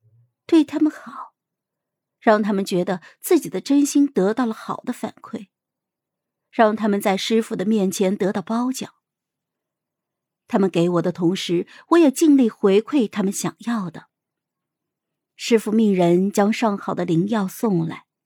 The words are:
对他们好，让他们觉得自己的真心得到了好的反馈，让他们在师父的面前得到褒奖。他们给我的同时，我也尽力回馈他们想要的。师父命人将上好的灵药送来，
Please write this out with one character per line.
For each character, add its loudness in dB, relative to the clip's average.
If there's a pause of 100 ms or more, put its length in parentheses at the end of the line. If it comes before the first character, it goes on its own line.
(460)
对 4
他 -8
们 2
好， -18 (840)
让 2
他 -2
们 -2
觉 -2
得 -4 (180)
自 2
己 -4
的 -6
真 2
心 2
得 0
到 -2
了 -6
好 -12
的 -8
反 -10
馈， -16 (1000)
让 2
他 -2
们 0
在 0
师 0
父 -8
的 -4
面 0
前 0
得 -2
到 -4
褒 -4
奖。 -12 (1500)
他 -2
们 2
给 0
我 0
的 -2
同 -2
时， -4 (220)
我 4
也 6
尽 4
力 4
回 2
馈 0
他 -4
们 0
想 -6
要 -6
的。 -20 (1300)
师 0
父 -4
命 2
人 2
将 2
上 -2
好 -8
的 -4
灵 0
药 -2
送 -2
来， -14 (180)